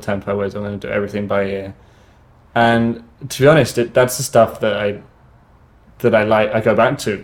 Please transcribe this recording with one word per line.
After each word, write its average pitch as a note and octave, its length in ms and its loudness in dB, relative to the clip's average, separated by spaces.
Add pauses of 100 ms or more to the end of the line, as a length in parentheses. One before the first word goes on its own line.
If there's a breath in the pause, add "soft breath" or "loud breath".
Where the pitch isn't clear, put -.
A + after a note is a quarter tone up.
the - 40 -16
tempo G2+ 380 -4
is. G2 140 -6
I'm G#2 80 -8
gonna G2+ 120 -8
do G2 120 -10
everything G#2 400 -4
by G2+ 160 0
ear. G2 300 -8 (800 soft breath)
And A#2 480 2 (240)
to - 140 -6
be C3+ 40 6
honest, D3 320 4
it, A#2+ 160 -2
that's B2 220 2
the C3 80 -6
stuff - 340 2
that G#2+ 180 -2
I, G#2 240 -4 (1000)
that A#2 120 2
I G#2+ 120 4
like, G#2+ 280 2
I A2+ 80 0
go A2 140 2
back B2+ 240 2
to G2+ 260 -4